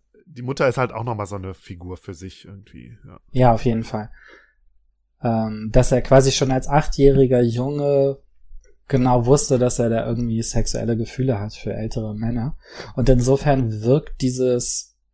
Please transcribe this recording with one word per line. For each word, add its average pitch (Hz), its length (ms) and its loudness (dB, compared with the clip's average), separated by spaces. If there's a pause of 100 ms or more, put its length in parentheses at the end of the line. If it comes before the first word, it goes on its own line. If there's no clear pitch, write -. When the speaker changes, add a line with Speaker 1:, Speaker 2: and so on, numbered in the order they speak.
(260)
Speaker 1:
die 120 160 -18
Mutter 135 260 -2
ist 120 100 0
halt 127 140 -2
auch 113 120 -10
nochmal 107 240 -6
so 101 80 -10
eine 95 180 -10
Figur 90 440 -16
für - 160 -16
sich 90 320 -18
irgendwie, 98 600 -20
ja. - 140 -20 (120)
Speaker 2:
Ja, 127 220 6
auf 110 120 -2
jeden 113 180 0
Fall. 107 280 -10 (1080)
Ähm, 110 520 -4
dass 127 180 4
er 127 100 2
quasi 135 300 6
schon 135 200 0
als 131 160 -2
achtjähriger 135 760 4
Junge 139 800 0 (680)
genau 123 380 2
wusste, 139 340 4
dass 123 200 0
er 117 100 2
da 113 180 -2
irgendwie 117 340 -2
sexuelle 113 560 -2
Gefühle 117 420 -4
hat 104 140 -8
für - 200 -10
ältere 107 420 -8
Männer. 117 420 -6 (380)
Und 123 140 0
insofern 127 720 2
wirkt 131 400 0
dieses, 127 720 -2 (180)